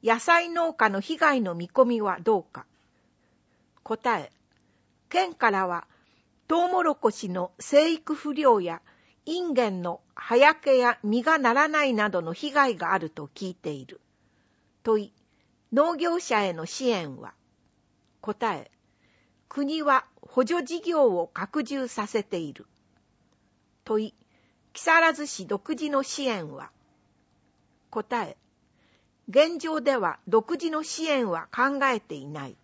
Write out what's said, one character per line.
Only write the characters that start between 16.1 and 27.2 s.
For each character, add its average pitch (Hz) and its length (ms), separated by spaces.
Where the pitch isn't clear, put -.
者 214 240
へ 185 100
の 165 140
支 262 200
援 170 300
は。 110 160
答 214 320
え。 139 160
国 285 320
は 285 240
補 - 220
助 320 200
事 330 180
業 285 380
を 170 80
拡 247 360
充 262 240
さ 214 180
せ 214 160
て 196 160
い 151 160
る。 - 140
問 220 200
い。 - 80
木 - 80
更 330 340
津 294 100
市 190 220
独 202 240
自 294 180
の 277 140
支 277 220
援 180 280
は。 - 160